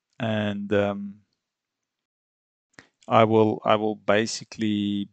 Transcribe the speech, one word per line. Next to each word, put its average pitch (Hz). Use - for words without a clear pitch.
And, 104
um, 101
I 113
will, 110
I 110
will 107
basically 104